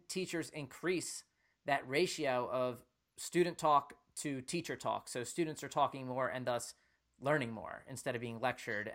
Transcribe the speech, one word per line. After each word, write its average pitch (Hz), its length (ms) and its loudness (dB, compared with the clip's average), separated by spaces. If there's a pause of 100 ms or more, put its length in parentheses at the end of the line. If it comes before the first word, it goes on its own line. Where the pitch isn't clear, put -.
teachers 170 420 -4
increase 156 760 -4 (420)
that 135 220 2
ratio 139 600 2
of 123 340 0 (320)
student 170 420 2
talk 147 360 4 (220)
to 139 260 -2
teacher 151 340 -4
talk? - 320 -2
So 123 160 -4
students 156 400 -2
are 135 40 -6
talking 135 380 2
more 127 220 0
and 123 180 -4
thus 120 280 -2 (460)
learning 131 320 2
more - 360 -8
instead 127 280 -4
of 117 40 -4
being 117 200 -6
lectured, 110 540 -2